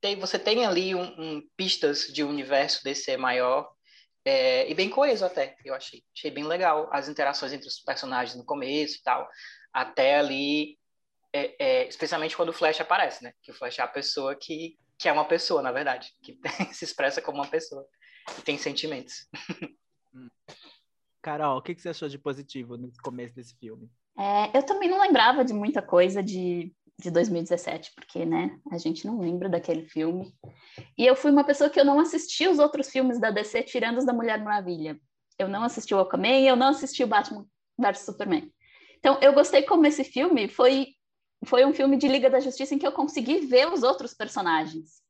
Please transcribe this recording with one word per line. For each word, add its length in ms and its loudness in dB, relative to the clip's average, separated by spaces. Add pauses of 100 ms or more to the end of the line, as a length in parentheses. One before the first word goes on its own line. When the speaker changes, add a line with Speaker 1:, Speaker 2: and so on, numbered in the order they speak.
Speaker 1:
tem, 160 -4
você 220 -4
tem 260 0
ali 300 0
um, 80 -4
um, 400 -10 (140)
pistas 500 -2
de 180 -4
um 60 -4
universo 520 -2
D 120 -6
C 220 -4
maior, 520 0 (560)
é, 460 2
e 40 -4
bem 160 0
coeso 340 0
até, 400 -4
eu 100 -8
achei. 280 -14 (120)
Achei 160 -8
bem 140 -8
legal 480 0
as 160 -4
interações 440 -4
entre 140 -14
os 140 -12
personagens 560 -6
no 80 -18
começo 520 -4
e 60 -20
tal, 260 -4 (440)
até 460 2
ali, 600 -2 (540)
é, 220 -6 (100)
é, 240 0
especialmente 480 -6
quando 120 -2
o 40 -6
Flash 280 0
aparece, 420 0
né? 100 -16 (100)
Que 100 -20
o 20 -20
Flash 240 -10
é 40 -2
a 60 -4
pessoa 460 -6
que, 420 -12 (220)
que 100 0
é 40 2
uma 120 2
pessoa, 380 0
na 80 -2
verdade, 400 -4 (120)
que 200 -20
<laughs> 320 -6
se 100 -12
expressa 380 -2
como 160 -8
uma 80 -4
pessoa 400 -6 (520)
e 40 -20
tem 160 -4
sentimentos. 720 -8
<laughs> 460 -14 (360)
Speaker 2:
Hum. 140 -20 (920)
Carol, 380 -2
o 40 -8
que, 120 -10
que 80 -20
você 80 -10
achou 180 -8
de 100 -12
positivo 600 -10
no 120 -14 (120)
começo 320 -12
desse 220 -20
filme? 340 -18 (280)
Speaker 3:
É, 380 0
eu 60 4
também 260 -2
não 120 2
lembrava 440 6
de 80 -4
muita 300 -2
coisa 400 4
de, 500 -4 (260)
de 120 -10
dois 180 2
mil 120 -2
e 20 -4
dezessete, 520 -6
porque, 300 -10
né, 340 -4 (140)
a 60 -6
gente 280 -6
não 140 -6
lembra 300 -4
daquele 340 -4
filme. 480 -6 (640)
E 80 0
eu 100 8
fui 160 0
uma 140 6
pessoa 240 2
que 100 0
eu 60 8
não 160 6
assisti 480 0
os 100 4
outros 300 2
filmes 320 0
da 100 2
D 140 -2
C, 180 -2
tirando 360 -4
os 80 0
da 80 0
Mulher 280 -2
Maravilha. 560 -4 (400)
Eu 80 0
não 160 -4
assisti 320 -4
o 60 6
Aquaman, 400 4
eu 160 8
não 120 4
assisti 360 0
o 40 -2
Batman 360 0 (340)
versus 280 0
Superman. 440 -2 (480)
Então, 220 4
eu 140 8
gostei 280 6
como 240 6
esse 180 2
filme 440 2
foi, 460 4 (500)
foi 220 6
um 80 2
filme 240 4
de 100 2
Liga 220 4
da 100 4
Justiça 340 -4
em 40 0
que 80 -2
eu 60 0
consegui 480 -2
ver 300 4
os 120 -2
outros 320 0
personagens. 960 -4